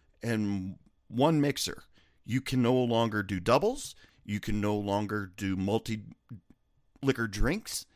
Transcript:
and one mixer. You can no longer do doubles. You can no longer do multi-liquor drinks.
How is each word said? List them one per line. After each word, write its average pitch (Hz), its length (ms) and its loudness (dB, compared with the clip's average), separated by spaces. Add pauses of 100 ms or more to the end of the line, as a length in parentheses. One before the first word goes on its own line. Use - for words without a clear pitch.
(240)
and 101 560 -2 (300)
one 143 320 2
mixer. - 420 -4 (420)
You 117 140 -2
can 131 220 0
no 127 200 4
longer 113 400 2
do 95 200 -4
doubles. 165 540 2 (280)
You - 160 -6
can 104 220 -2
no 104 160 0
longer 101 580 -2
do 95 220 -2
multi-liquor 110 1700 -4
drinks. 113 580 0 (100)